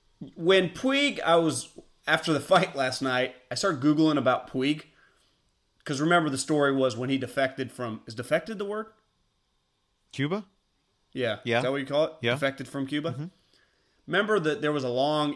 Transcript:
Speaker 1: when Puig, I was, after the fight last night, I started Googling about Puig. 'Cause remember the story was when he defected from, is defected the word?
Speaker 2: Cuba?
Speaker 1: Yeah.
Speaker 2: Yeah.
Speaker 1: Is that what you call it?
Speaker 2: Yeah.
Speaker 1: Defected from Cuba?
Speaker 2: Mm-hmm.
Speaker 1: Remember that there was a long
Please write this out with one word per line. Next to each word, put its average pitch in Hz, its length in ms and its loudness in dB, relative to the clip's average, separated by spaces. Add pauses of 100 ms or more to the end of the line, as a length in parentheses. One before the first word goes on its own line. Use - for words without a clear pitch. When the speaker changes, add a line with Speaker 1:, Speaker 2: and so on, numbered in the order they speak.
(360)
Speaker 1:
when 185 340 4
Puig, 269 520 0
I 165 160 4
was, 156 320 0 (380)
after 160 240 2
the 143 80 2
fight 185 360 4
last 131 260 -2
night, 131 340 0 (160)
I 123 40 -6
started 156 260 0
Googling 151 360 4
about 127 320 0
Puig. 143 340 -2 (1000)
'Cause 139 140 -4
remember 160 300 4
the 135 80 -4
story 143 360 2
was 131 220 2
when 127 140 -4
he 139 80 0
defected 131 540 -4
from, 113 340 -8
is 110 80 -14
defected 151 440 -4
the 202 80 -8
word? 214 220 -8 (1200)
Speaker 2:
Cuba? 175 340 -4 (640)
Speaker 1:
Yeah. 117 320 -4
Speaker 2:
Yeah. 117 140 0
Speaker 1:
Is 127 60 0
that 127 80 -2
what 139 100 -4
you 131 60 -10
call 143 180 2
it? - 160 -6
Speaker 2:
Yeah. 120 120 2
Speaker 1:
Defected 135 340 -4
from 139 180 -6
Cuba? 147 260 -4
Speaker 2:
Mm-hmm. 139 140 -8 (800)
Speaker 1:
Remember 202 340 0
that 151 220 -2
there 151 100 0
was 147 120 -2
a 123 60 -2
long 147 460 0